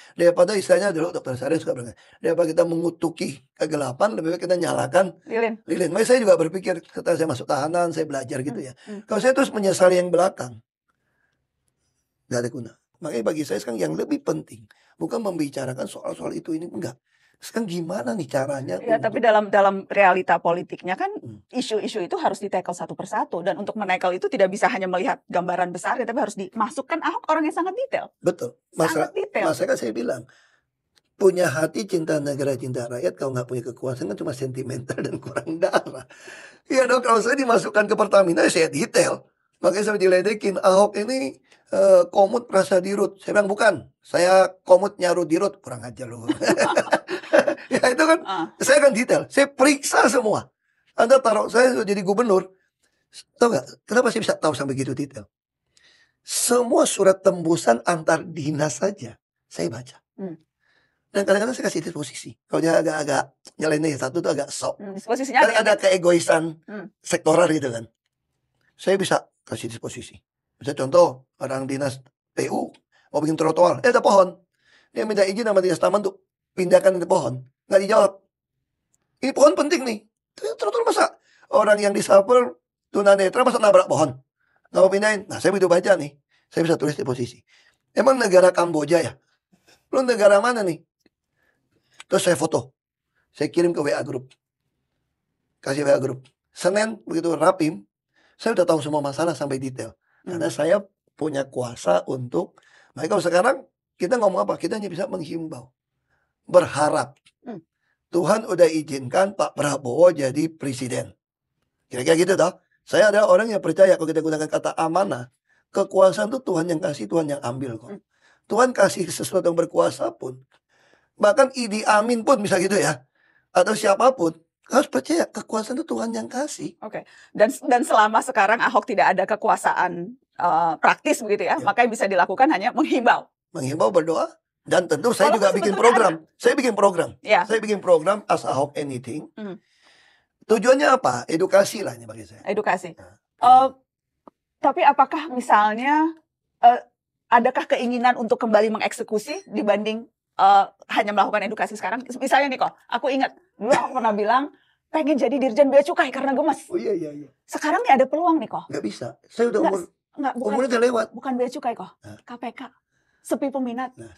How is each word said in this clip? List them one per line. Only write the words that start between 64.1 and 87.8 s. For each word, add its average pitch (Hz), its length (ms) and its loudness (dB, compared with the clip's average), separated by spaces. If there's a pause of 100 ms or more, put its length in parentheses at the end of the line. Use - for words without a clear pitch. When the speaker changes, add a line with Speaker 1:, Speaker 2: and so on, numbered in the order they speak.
Speaker 1:
tuh 175 100 -2
agak 143 180 -4
sok. - 280 -8
Speaker 2:
Hmm, 196 160 -14
disposisinya 247 500 -4
Speaker 1:
Kan - 100 4
Speaker 2:
ada 214 120 0
Speaker 1:
ada 208 100 2
Speaker 2:
ini. 202 140 -2
Speaker 1:
keegoisan 175 540 2 (220)
Speaker 2:
Hmm. 202 220 -14 (140)
Speaker 1:
sektoral 165 480 2
gitu 151 200 -2
kan. 113 180 -10 (880)
Saya 185 200 0
bisa 165 320 0 (160)
kasih 113 260 -10
disposisi. 113 460 -14 (420)
Misal 135 200 -8
contoh, 143 500 2 (100)
orang 135 280 -8
dinas 135 340 -6 (320)
P - 160 -4
U - 240 -6 (400)
mau 143 80 -4
bikin 151 160 0
trotoar, 156 460 2
eh, 240 100 4
ada 240 80 2
pohon. 190 400 4 (520)
Dia 226 120 -6
minta 214 200 0
izin 196 200 0
sama 208 160 0
dinas 180 200 2
taman 180 200 2
untuk - 240 -6 (300)
pindahkan 185 420 4
itu 170 120 -4
pohon. 139 360 -2 (280)
Nggak 190 160 6
dijawab. 214 240 4 (1120)
Ini 262 80 -2
pohon 277 240 6
penting 294 320 0
nih. 220 120 -4 (360)
Terus, 440 240 -8
terus 427 240 -4
masa 415 320 0 (400)
orang 208 240 4
yang 202 160 0
disabel 214 640 4 (320)
tunanetra 277 560 4
masa 233 160 2
nabrak 190 240 6
pohon? 143 320 0 (560)
Nggak - 80 4
mau 285 80 6
pindahin. 202 300 0 (100)
Nah, 120 80 -8
saya 180 160 2
begitu 185 160 2
baca 202 240 4
nih. 147 240 -4 (320)
Saya 165 160 0
bisa 160 80 2
tulis 151 240 -2
di - 80 -6
posisi. 123 320 -6 (560)